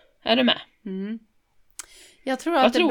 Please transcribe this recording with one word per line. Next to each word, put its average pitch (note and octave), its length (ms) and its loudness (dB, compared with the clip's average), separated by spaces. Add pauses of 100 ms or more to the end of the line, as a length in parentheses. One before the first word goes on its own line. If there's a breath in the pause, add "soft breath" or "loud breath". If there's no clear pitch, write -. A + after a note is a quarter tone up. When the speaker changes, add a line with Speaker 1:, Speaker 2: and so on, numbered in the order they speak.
(240 loud breath)
Speaker 1:
är A3+ 120 0
du B3+ 80 2
med? A#3+ 160 0 (260)
Speaker 2:
Mm. G3+ 340 -10 (1040 soft breath)
Jag C4 160 -4
tror E4 140 -4
Speaker 1:
Vad F4 120 6
Speaker 2:
att A#3+ 80 4
det E4 60 2
Speaker 1:
tror E4+ 120 2